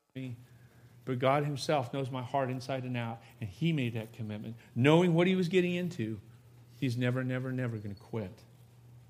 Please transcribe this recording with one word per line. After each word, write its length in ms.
to 60
me. 160
But 140
God 260
himself 480
knows 180
my 120
heart 280
inside 340
and 120
out, 240
and 80
he 240
made 200
that 200
commitment. 420
Knowing 380
what 140
he 100
was 120
getting 260
into, 440
he's 160
never, 260
never, 300
never 240
gonna 180
quit, 480